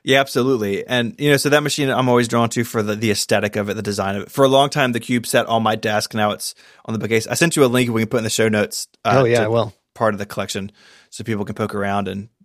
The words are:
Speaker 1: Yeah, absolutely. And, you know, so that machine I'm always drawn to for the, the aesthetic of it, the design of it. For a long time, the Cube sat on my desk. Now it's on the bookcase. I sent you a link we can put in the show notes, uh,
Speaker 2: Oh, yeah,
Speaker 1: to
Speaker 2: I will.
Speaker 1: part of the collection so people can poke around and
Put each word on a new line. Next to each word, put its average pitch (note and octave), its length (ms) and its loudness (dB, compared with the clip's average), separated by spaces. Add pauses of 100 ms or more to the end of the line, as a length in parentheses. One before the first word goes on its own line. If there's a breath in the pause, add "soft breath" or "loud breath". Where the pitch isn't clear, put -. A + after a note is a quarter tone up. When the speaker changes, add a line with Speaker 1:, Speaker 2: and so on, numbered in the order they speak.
Speaker 1:
Yeah, C3+ 160 4
absolutely. B2 640 0
And, A#2+ 320 -2
you D3 120 0
know, C#3+ 60 6
so C#3 120 2
that D3 160 4
machine C#3+ 260 -2
I'm B2+ 180 2
always A#2+ 200 4
drawn A#2 220 2
to B2 120 -2
for A2+ 180 -4
the, G#2 140 -2
the G#2+ 160 -2
aesthetic G#2 460 0
of G#2 120 -2
it, G2+ 60 -4
the G#2+ 80 -8
design G2 320 -4
of G2+ 80 -6
it. - 80 -14
For - 140 2
a C3+ 40 6
long C3+ 220 4
time, C3 220 0
the A#2 80 -2
Cube A#2+ 260 -2
sat A#2 200 2
on A2+ 180 0
my A2 100 2
desk. G#2+ 400 -2
Now G#2 160 0
it's - 240 -8 (300 soft breath)
on - 80 -8
the A2 80 -4
bookcase. A2+ 260 0
I A#2+ 80 -4
sent E3+ 220 0
you C#3+ 80 6
a - 20 6
link B2 240 2
we A2+ 120 0
can G#2+ 60 -2
put B2 100 0
in A2 60 -4
the G#2+ 60 -2
show A2+ 180 2
notes, G#2 380 -2 (180)
uh, G#2+ 180 4
Speaker 2:
Oh, - 20 4
yeah, A#2 160 4
Speaker 1:
to G#2+ 60 2
Speaker 2:
I - 20 -2
will. A2 260 -2 (200)
Speaker 1:
part A2 200 0
of G2 40 -8
the G2+ 80 -8
collection G2+ 440 -8 (400 soft breath)
so - 140 -14
people G#2 200 -4
can G2+ 120 -10
poke G#2+ 180 -4
around G2+ 320 -2
and G2 220 -8 (160)